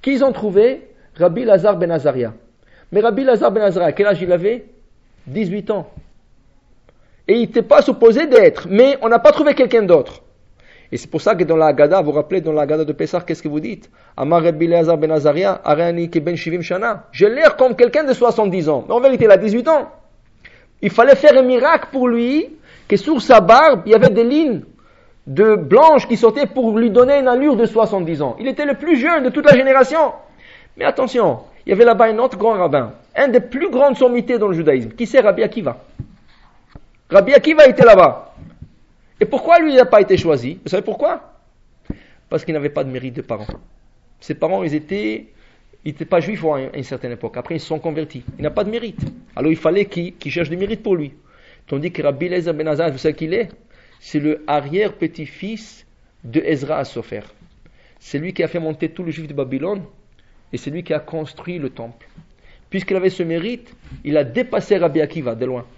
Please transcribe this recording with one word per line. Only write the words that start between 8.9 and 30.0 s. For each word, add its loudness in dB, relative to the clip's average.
on 0
n'a 4
pas 6
trouvé 2
quelqu'un 2
d'autre. 0
Et -8
c'est -12
pour -4
ça 2
que -2
dans 0
la 4
Haggadah, 2
vous -4
vous -2
rappelez, -4
dans -6
la -2
Haggadah -2
de -8
Pessah, -6
qu'est-ce -10
que -8
vous -6
dites ? -12
Amar 0
Rabbi 0
Lazar 2
ben -2
Azaria, 0
Arani -2
ke -2
ben -6
shivim -8
shana. -6
J'ai 2
l'air 2
comme 2
quelqu'un 2
de 0
soixante-dix 0
ans. -2
Mais -4
en 2
vérité, 2
il 6
a 8
dix-huit -2
ans. 0
Il -2
fallait 6
faire 6
un 6
miracle 0
pour -2
lui, -2
que 0
sur 0
sa 6
barbe, 6
il 4
y 8
avait 6
des 0
lignes 0
de 2
blanches 4
qui -2
sortaient 2
pour -2
lui 0
donner 4
une 0
allure 2
de 0
soixante-dix -2
ans. -6
Il -8
était -4
le -2
plus 0
jeune -2
de 0
toute -6
la 8
génération. 2